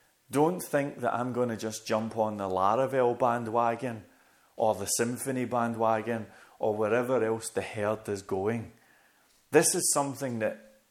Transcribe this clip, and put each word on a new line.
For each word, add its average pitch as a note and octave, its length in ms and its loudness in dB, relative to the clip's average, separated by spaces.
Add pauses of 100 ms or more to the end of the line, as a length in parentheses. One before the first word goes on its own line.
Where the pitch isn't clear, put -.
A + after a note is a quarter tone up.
(300)
don't E3+ 300 2
think C#3+ 400 -2
that A#2+ 140 0
I'm B2 180 -2
gonna A#2 240 0
just A2 300 -8
jump A2+ 320 -2
on G#2+ 180 0
the G2 120 -4
Laravel A#2+ 720 2
bandwagon A#2 840 0 (520)
or A2 180 2
the F#2+ 140 -4 (120)
Symfony B2 480 -2
bandwagon A2+ 800 0 (320)
or G#2+ 160 0
wherever A#2 500 2
else A2+ 240 -2
the G2 140 -4
herd G#2+ 460 -4
is G2+ 120 -4
going. G2 520 -4 (800)
This D#3+ 240 6
is - 200 0
something C3+ 460 -2
that, - 400 -4 (100)